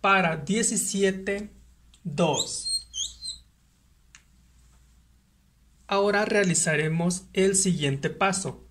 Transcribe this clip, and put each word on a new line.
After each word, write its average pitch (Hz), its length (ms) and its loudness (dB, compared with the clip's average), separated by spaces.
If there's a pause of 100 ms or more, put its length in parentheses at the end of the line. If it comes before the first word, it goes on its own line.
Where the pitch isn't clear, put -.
Para 185 360 2
diecisiete, 196 1120 -2 (520)
dos. - 840 -2 (3000)
Ahora 202 400 2
realizaremos 170 1080 0
el 190 220 2
siguiente 147 540 0
paso. - 600 -2